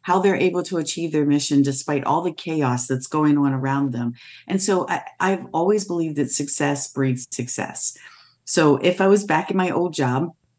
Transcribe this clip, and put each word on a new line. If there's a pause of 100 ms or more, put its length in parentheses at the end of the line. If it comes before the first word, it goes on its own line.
how
they're
able
to
achieve
their
mission
despite
all
the
chaos
that's
going
on
around
them. (320)
And
so
I, (180)
I've
always
believed
that
success
breeds
success. (520)
So
if
I
was
back
in
my
old
job, (280)